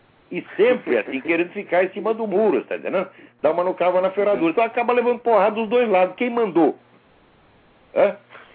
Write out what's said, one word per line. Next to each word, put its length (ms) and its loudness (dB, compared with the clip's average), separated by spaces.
E 120 -10
sempre 420 2
assim, 240 -4
querendo 300 -2
ficar 320 -2
em 60 -2
cima 260 -4
do 100 -6
muro, 380 0
tá 140 -8
entendendo? 300 -4
Dá 120 2
uma 120 -2
no 120 -2
cravo 260 0
na 80 0
ferradura. 420 0
Então 120 2
acaba 280 -2
levando 280 0
porrada 320 2
dos 180 -4
dois 180 2
lados. 280 2
Quem 160 -2
mandou? 440 2
Hã? 220 2